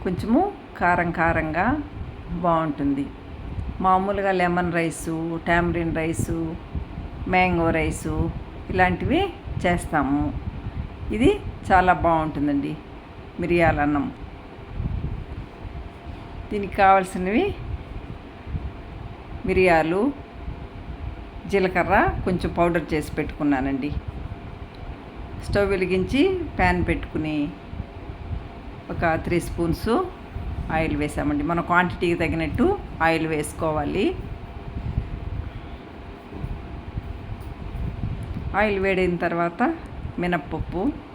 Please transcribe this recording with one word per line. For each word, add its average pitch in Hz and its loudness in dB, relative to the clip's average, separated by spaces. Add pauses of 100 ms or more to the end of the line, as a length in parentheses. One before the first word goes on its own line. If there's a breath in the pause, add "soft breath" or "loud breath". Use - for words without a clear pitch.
కొంచెము 202 4 (380)
కారం 175 4 (100)
కారంగా 165 2 (800)
బాగుంటుంది. 147 2 (800)
మామూలుగా 196 4
లెమన్ 175 4
రైసు, 165 0 (340)
టామరిన్ 170 4
రైసు, 165 0 (960)
మ్యాంగో 180 6 (120)
రైసు 156 0 (560)
ఇలాంటివి 185 4 (440)
చేస్తాము. 147 2 (920)
ఇది 285 8 (380)
చాలా 185 8 (120)
బాగుంటుందండి 151 2 (680)
మిరియాల 170 6 (100)
అన్నం. 143 2 (2500)
దీనికి 202 -4
కావాల్సినవి 190 6 (2000)
మిరియాలు, 180 6 (1500)
జీలకర్ర 180 4 (300)
కొంచెం 185 0
పౌడర్ 170 4
చేసి 151 -2
పెట్టుకున్నానండి. 139 0 (1600)
స్టవ్ 202 2
వెలిగించి 185 2 (360)
ప్యాన్ 180 4 (100)
పెట్టుకుని 156 -2 (1600)
ఒక 165 2 (160)
త్రీ 175 2 (100)
స్పూన్స్ 170 -2 (840)
ఆయిల్ 156 2
వేసామండి. 147 0
మన 170 2
క్వాంటిటీకి 175 4
తగినట్టు 165 2 (400)
ఆయిల్ 160 4
వేసుకోవాలి. 156 0 (4000)
ఆయిల్ 208 2
వేడైన 185 4
తర్వాత 170 0 (600)
మినప్పప్పు 175 -2 (320)